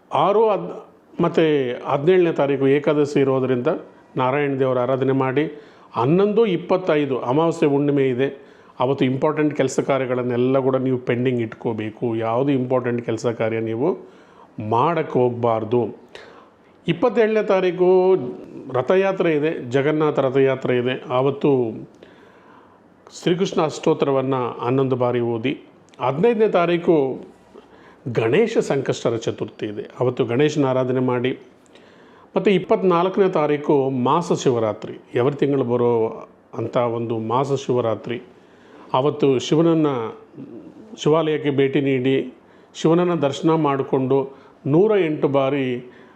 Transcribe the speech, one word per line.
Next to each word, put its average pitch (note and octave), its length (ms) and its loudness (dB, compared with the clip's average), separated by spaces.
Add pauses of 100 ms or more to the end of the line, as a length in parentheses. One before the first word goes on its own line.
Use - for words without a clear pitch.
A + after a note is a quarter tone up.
(140)
ಆರು G#3 360 2
ಹದ್-, F3 400 -6 (320)
ಮತ್ತು E3+ 200 2 (500)
ಹದಿನೇಳನೇ E3 420 4
ತಾರೀಕು C#3 340 0
ಏಕಾದಶಿ D3 520 2
ಇರೋದರಿಂದ C3 480 0 (500)
ನಾರಾಯಣ C#3 420 0
ದೇವರ C3 200 0
ಆರಾಧನೆ C3 320 0
ಮಾಡಿ. C3+ 500 0 (320)
ಹನ್ನೊಂದು F#3+ 520 2
ಇಪ್ಪತ್ತೈದು E3 720 0
ಅಮಾವಾಸ್ಯೆ D3 500 0
ಹುಣ್ಣಿಮೆ C#3 400 2
ಇದೆ, B2+ 180 0 (520)
ಅವತ್ತು C3 260 0
ಇಂಪಾರ್ಟೆಂಟ್ D3 500 0
ಕೆಲಸ C3+ 240 -2
ಕಾರ್ಯಗಳನ್ನೆಲ್ಲ B2+ 800 0
ಕೂಡ C3 160 2
ನೀವು C3 220 0
ಪೆಂಡಿಂಗ್ B2 440 -2
ಇಟ್ಕೋಬೇಕು. A2 760 -6
ಯಾವುದು A#2 360 -2
ಇಂಪಾರ್ಟೆಂಟ್ B2 540 -2
ಕೆಲಸ A2+ 200 -4
ಕಾರ್ಯ A2+ 340 -2
ನೀವು A2+ 380 -2 (720)
ಮಾಡೋಕ್ಕೆ C3+ 500 0
ಹೋಗಬಾರ್ದು. A#2 800 0 (880)
ಇಪ್ಪತ್ತೇಳನೇ G#3+ 560 2
ತಾರೀಕು F#3 720 4 (580)
ರಥಯಾತ್ರೆ F#3 640 0
ಇದೆ, D3+ 340 -4
ಜಗನ್ನಾಥ D3 500 0
ರಥಯಾತ್ರೆ C3 580 2
ಇದೆ. B2 320 -2
ಆವತ್ತು C3+ 400 0 (1700)
ಶ್ರೀಕೃಷ್ಣ F3+ 380 0
ಅಷ್ಟೋತ್ತರವನ್ನು C3+ 1040 -2
ಹನ್ನೊಂದು C3 300 0
ಬಾರಿ A#2+ 240 0
ಓದಿ. A#2 420 -4 (400)
ಹದಿನೈದನೇ G#3 460 2
ತಾರೀಕು F3 800 0 (840)
ಗಣೇಶ C3 500 0
ಸಂಕಷ್ಟರ C3 600 -2
ಚತುರ್ಥಿ A2+ 480 -8
ಇದೆ, G#2 160 -8 (180)
ಅವತ್ತು B2+ 260 0
ಗಣೇಶನ C#3+ 400 0
ಆರಾಧನೆ B2+ 340 0
ಮಾಡಿ. B2 400 -2 (960)
ಮತ್ತು G3+ 160 2
ಇಪ್ಪತ್ನಾಲ್ಕನೇ F#3 760 2
ತಾರೀಕು D3 600 0
ಮಾಸ C#3 440 0
ಶಿವರಾತ್ರಿ, A2+ 600 0 (200)
every B2+ 220 0
ತಿಂಗಳು C#3 280 0
ಬರೋ A#2+ 640 0 (300)
ಅಂಥ A2+ 200 -6
ಒಂದು A#2 420 -2
ಮಾಸ B2 340 -2
ಶಿವರಾತ್ರಿ. A#2 680 -4 (720)
ಅವತ್ತು C3+ 460 2
ಶಿವನನ್ನು, D3+ 800 0 (760)
ಶಿವಾಲಯಕ್ಕೆ D3+ 520 0
ಭೇಟಿ C3+ 320 2
ನೀಡಿ C3+ 520 0 (420)
ಶಿವನನ್ನು F3 460 2
ದರ್ಶನ C#3 300 0
ಮಾಡಿಕೊಂಡು C#3 840 0 (300)
ನೂರ G3 320 4
ಎಂಟು D#3 280 0
ಬಾರಿ C3+ 640 -2 (240)